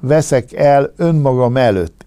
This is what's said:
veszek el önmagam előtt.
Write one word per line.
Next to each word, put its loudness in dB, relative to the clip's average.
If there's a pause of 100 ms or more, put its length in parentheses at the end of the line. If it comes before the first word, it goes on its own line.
veszek -2
el 2
önmagam 0
előtt. -2